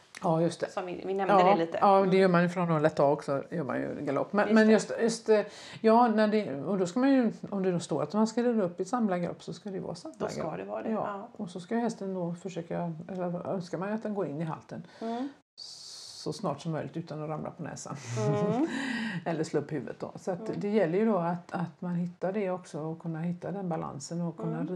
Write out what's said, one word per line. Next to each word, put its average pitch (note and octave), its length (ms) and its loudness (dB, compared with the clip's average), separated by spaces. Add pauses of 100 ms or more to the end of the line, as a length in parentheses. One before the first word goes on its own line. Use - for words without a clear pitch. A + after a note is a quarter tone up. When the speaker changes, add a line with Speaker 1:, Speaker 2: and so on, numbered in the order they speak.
(220)
Speaker 1:
Ja, E3 200 2
just E3+ 180 0
det. - 100 -4
Speaker 2:
Som F#3 160 -6
vi, F3+ 200 -8
vi F#3+ 80 -2
nämnde G3 280 4
Speaker 1:
Ja, F3+ 80 8
Speaker 2:
det G3+ 60 6
lite. E3 240 0
Speaker 1:
ja, G3 160 8
det G3 60 8
Speaker 2:
Mm. F#3+ 160 4
Speaker 1:
gör F#3+ 100 8
man F3 140 6
ju F3 60 4
från E3+ 340 2
lätt D#3 180 4
A C#3+ 120 6
också, D3 380 -2
gör D#3 140 -4
man B2 160 -2
ju C3 200 -4
galopp. C#3+ 320 -2
Men, G3+ 140 4
Speaker 2:
Just G#3+ 80 4
Speaker 1:
men A3 120 8
Speaker 2:
det. A3 60 8
Speaker 1:
just, F#3+ 200 4 (100)
just, A3+ 260 0
eh, G#3+ 120 6 (400)
ja, A3+ 280 8
när G#3+ 200 4
det, G#3 260 0
och D3+ 240 -2
då F#3 80 2
ska B3 140 -2
man C#4 120 6
ju, B3 200 4 (180)
om G3 120 -2
det F#3+ 100 2
då E3+ 80 0
står C#3 220 -2
att - 100 -4
man A3 140 4
ska A#3 160 0
rida A#3 200 2
upp F3 180 -2
i F#3+ 40 -4
samlad F#3+ 380 0
galopp E3 200 -6
så F3+ 100 -10
ska F3 180 -12
det F#3+ 60 -8
ju E3+ 60 -6
vara E3+ 120 -8
samlad D#4 260 -14
Speaker 2:
Då G#3+ 80 -2
ska D3 140 -6
Speaker 1:
galopp. E3 160 -6
Speaker 2:
det F#3+ 60 -8
vara G#3+ 180 -6
det, A3+ 80 -4
Speaker 1:
Ja. G#3+ 160 -2
Speaker 2:
ja. G#3 220 -8 (160)
Speaker 1:
Och F3 60 -10
så F#3 100 -12
ska G3 140 -6
ju A#3 60 0
hästen G3 340 -4
då E3+ 200 -4
försöka, F3 580 -6 (160)
eller F3+ 380 -6
önskar F3 320 -6
man F#3+ 100 -4
ju G#3+ 60 -4
att A3 80 -6
den G#3+ 120 -6
går G3 120 -2
in C#3+ 140 -6
i E3+ 40 -4
halten C#3+ 420 -8 (140)
Speaker 2:
Mm. A#3 280 -6 (320)
Speaker 1:
så - 720 -12
snart D3 280 -6
som E3 120 -6
möjligt C#3+ 240 -6
utan D3+ 260 -8
att D3+ 60 -8
ramla D#3 220 -8
på - 120 -12
näsan. - 340 -10 (320)
Speaker 2:
Mm. G#3 380 0 (300)
Speaker 1:
<laughs> G#3+ 280 -6
Eller D#3+ 200 -4
slå D#3 160 -2
upp C#3+ 120 -6
huvudet B2+ 280 -8
då. - 160 -8
Så G3 140 -8
att G3 180 -6
Speaker 2:
Mm. E3 120 -6
Speaker 1:
det G3+ 80 -2
gäller G3 300 2
ju A3 80 4
då G#3+ 120 2
att, F3 340 -2
att E3+ 280 -6
man F3 140 -4
hittar F3 380 -4
det G3 180 -2
också F3+ 300 -8
och D#3+ 220 -8
kunna E3 180 -6
hitta F3 300 -4
den F#3+ 180 -6
balansen D#3+ 520 -6
och E3 160 -4
kunna E3 240 -4
Speaker 2:
Mm. D#3+ 160 -4